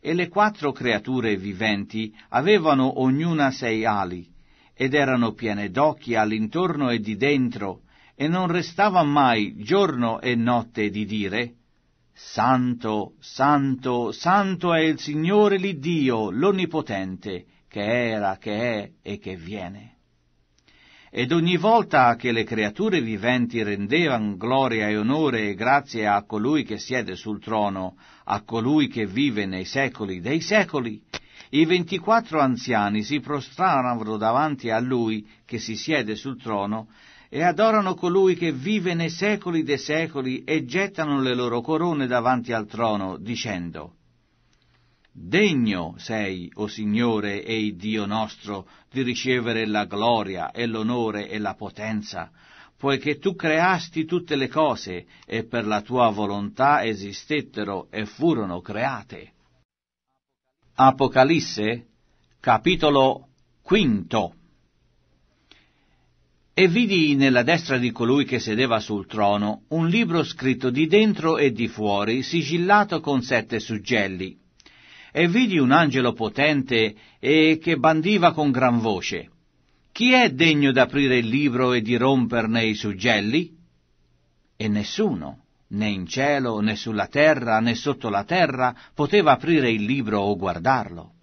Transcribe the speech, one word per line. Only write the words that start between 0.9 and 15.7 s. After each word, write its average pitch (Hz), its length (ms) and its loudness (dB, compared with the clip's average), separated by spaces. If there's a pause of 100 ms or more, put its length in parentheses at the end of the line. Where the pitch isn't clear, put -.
viventi 101 760 -4 (160)
avevano 143 720 2
ognuna 143 480 2
sei 113 340 -2
ali, 92 420 -2 (480)
ed 131 200 -2
erano 127 380 2
piene 104 380 -6
d'occhi 131 440 0
all'intorno 110 760 0
e 117 120 0
di 107 160 -6
dentro, 120 640 -2 (340)
e 143 120 -2
non 180 180 0
restava 180 560 2
mai 131 560 2
giorno 123 640 0
e 123 120 0
notte 117 540 0
di 104 160 -4
dire: 107 500 -4 (600)
"Santo, 117 1040 -2
santo, 131 920 0
santo 180 640 0
è 160 80 4
il 156 180 2
Signore 196 600 2
l'Iddio, 139 720 0